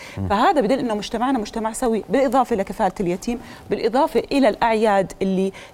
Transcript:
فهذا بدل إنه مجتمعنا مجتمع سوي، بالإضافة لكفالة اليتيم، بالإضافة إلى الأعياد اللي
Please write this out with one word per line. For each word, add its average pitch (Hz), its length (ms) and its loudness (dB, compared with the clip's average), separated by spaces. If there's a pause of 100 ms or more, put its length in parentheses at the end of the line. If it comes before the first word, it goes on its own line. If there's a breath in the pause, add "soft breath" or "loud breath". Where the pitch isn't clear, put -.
(300 loud breath)
فهذا 277 300 4
بدل 254 180 2
إنه 240 160 -2
مجتمعنا 233 440 -2
مجتمع 220 340 -4
سوي، 226 360 -2
بالإضافة 247 480 2
لكفالة 190 440 -2
اليتيم، 190 380 -4 (320 loud breath)
بالإضافة 233 520 2 (100)
إلى 269 160 4
الأعياد 214 640 2 (100)
اللي 190 300 0 (220 loud breath)